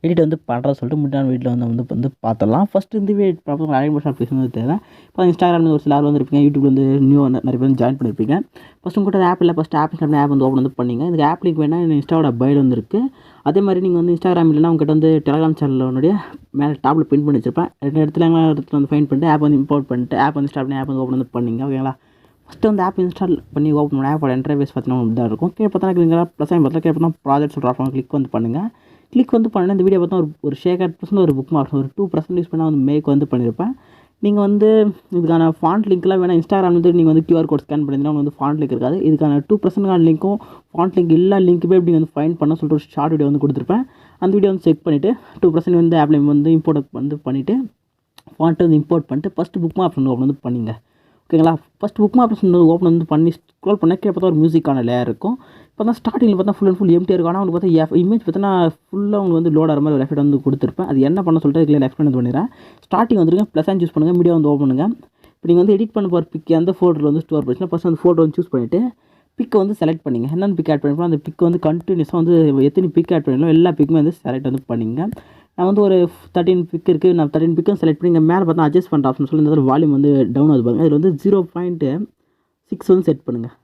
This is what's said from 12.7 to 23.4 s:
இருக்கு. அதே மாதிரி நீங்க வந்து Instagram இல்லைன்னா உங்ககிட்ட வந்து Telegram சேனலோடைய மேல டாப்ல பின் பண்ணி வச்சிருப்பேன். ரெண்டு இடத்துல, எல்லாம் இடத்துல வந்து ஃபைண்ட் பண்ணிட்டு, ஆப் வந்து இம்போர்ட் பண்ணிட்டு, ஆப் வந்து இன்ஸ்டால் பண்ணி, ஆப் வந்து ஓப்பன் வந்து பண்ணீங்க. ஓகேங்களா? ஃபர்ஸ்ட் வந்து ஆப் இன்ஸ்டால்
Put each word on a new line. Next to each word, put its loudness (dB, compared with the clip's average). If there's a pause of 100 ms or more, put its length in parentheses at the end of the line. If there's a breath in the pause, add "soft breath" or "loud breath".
இருக்கு. -4 (460 soft breath)
அதே 0
மாதிரி 0
நீங்க 0
வந்து 0
Instagram 0
இல்லைன்னா 2
உங்ககிட்ட 0
வந்து 4 (160)
Telegram 0
சேனலோடைய 0 (460 loud breath)
மேல 0 (120)
டாப்ல 2 (100)
பின் 2
பண்ணி 2
வச்சிருப்பேன். -4 (140)
ரெண்டு -2
இடத்துல, 0
எல்லாம் 2
இடத்துல -4
வந்து -2
ஃபைண்ட் 0
பண்ணிட்டு, 0
ஆப் 0
வந்து 2
இம்போர்ட் -2
பண்ணிட்டு, -4
ஆப் -2
வந்து -2
இன்ஸ்டால் -6
பண்ணி, -6
ஆப் -8
வந்து -4
ஓப்பன் -4
வந்து -4
பண்ணீங்க. -4
ஓகேங்களா? -4 (520 soft breath)
ஃபர்ஸ்ட் -6
வந்து 0
ஆப் -4
இன்ஸ்டால் -2 (200)